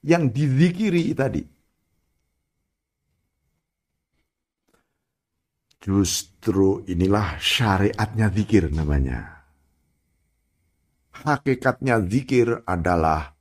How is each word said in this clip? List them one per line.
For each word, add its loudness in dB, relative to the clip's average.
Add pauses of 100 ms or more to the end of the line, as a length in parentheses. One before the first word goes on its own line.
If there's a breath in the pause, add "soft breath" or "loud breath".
yang 2
dizikiri 0
tadi. -4 (4000)
Justru 0
inilah 0
syariatnya 0
zikir 2
namanya. -2 (1800)
Hakikatnya 0
zikir 0
adalah 0